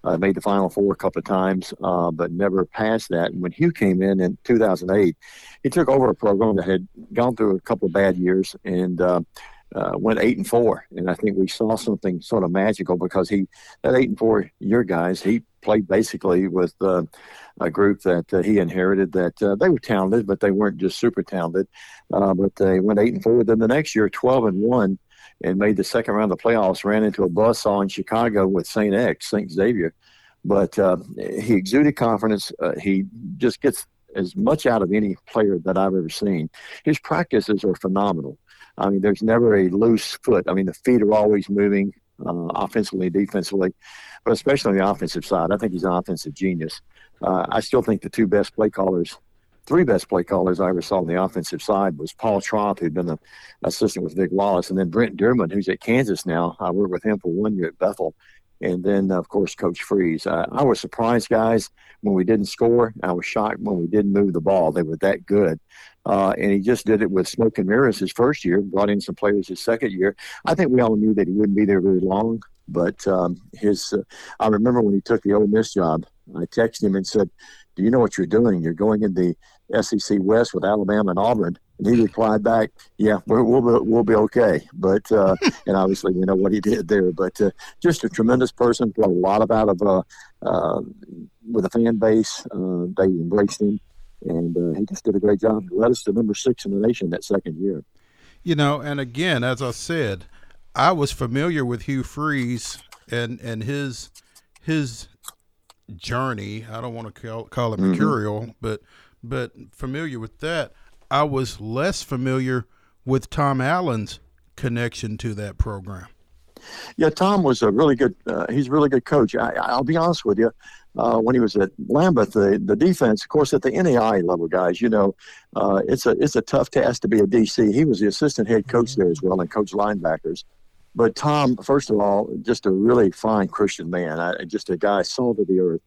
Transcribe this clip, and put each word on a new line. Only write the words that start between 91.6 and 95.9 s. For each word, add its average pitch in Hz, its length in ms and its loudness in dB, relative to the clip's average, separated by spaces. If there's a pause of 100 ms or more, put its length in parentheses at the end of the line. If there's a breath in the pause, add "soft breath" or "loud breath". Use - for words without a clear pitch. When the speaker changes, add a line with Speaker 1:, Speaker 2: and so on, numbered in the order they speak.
Speaker 1:
a - 60 -2
fan 117 260 2
base. 110 540 2
Uh, 92 380 -4 (100)
they 95 60 4
embraced 95 580 0
him, 104 180 0 (460)
and, 85 320 -2
uh, 85 200 -2
he - 60 -2
just - 220 -8
did 101 100 0
a 95 40 2
great 104 200 2
job. 107 300 0
He 87 40 -10
led 117 180 2